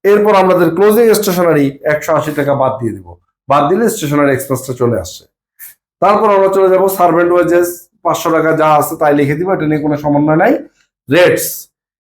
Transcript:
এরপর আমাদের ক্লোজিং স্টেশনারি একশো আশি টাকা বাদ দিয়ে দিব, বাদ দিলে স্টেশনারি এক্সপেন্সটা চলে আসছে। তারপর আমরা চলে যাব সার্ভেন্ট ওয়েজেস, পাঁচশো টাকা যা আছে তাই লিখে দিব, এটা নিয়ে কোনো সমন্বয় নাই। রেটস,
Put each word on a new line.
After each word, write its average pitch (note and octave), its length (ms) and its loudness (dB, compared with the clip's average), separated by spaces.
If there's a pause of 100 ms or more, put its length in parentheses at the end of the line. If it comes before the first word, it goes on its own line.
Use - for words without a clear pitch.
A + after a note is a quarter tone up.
এরপর G#3 320 2
আমাদের F3+ 400 2
ক্লোজিং G#3+ 380 4
স্টেশনারি E3+ 720 0
একশো D3+ 300 -2
আশি D3+ 180 -2
টাকা C#3+ 240 -2
বাদ C3 240 -2
দিয়ে A2 140 -6
দিব, F2 220 -18 (340)
বাদ C#3+ 200 2
দিলে G#3 200 0
স্টেশনারি C#3+ 440 -2
এক্সপেন্সটা B2+ 400 -6
চলে A#2+ 260 -2
আসছে। - 260 -14 (760)
তারপর G#3 360 2
আমরা F#3+ 120 2
চলে F#3+ 220 2
যাব F#3 180 2
সার্ভেন্ট F3 440 0
ওয়েজেস, F3 580 0 (120)
পাঁচশো E3 300 -4
টাকা D#3+ 200 0
যা D#3 220 2
আছে D3 220 0
তাই D3 200 0
লিখে C#3+ 200 0
দিব, F3+ 160 -4
এটা D#3 160 -2
নিয়ে D3+ 140 -2
কোনো D3+ 160 -2
সমন্বয় D3 380 0
নাই। A3+ 280 0 (480)
রেটস, - 580 0 (340)